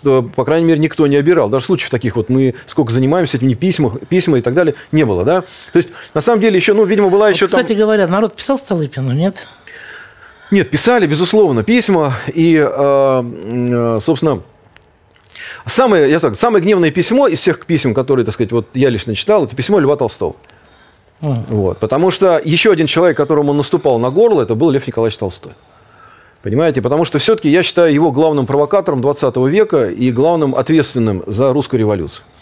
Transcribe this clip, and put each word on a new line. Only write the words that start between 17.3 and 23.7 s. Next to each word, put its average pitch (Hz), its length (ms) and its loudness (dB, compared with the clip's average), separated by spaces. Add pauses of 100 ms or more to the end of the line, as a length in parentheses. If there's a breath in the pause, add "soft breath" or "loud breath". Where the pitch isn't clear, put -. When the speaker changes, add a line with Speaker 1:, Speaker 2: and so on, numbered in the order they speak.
Speaker 1:
всех - 260 -2
писем, 139 280 0
которые, 127 320 0
так 107 80 -4
сказать, 110 180 -4
вот 117 220 -2
я 131 160 2
лично 110 260 -4
читал, 202 300 0
это - 100 -8
письмо 190 240 0
Льва 143 160 2
Толстого. 104 400 -4 (840 soft breath)
Speaker 2:
Мгм. 131 280 -4
Speaker 1:
Вот. 101 300 -2
Потому 165 320 0
что 175 320 2
еще 165 280 2
один 160 160 2
человек, 165 300 2
которому 147 340 0
он 143 60 0
наступал 139 420 0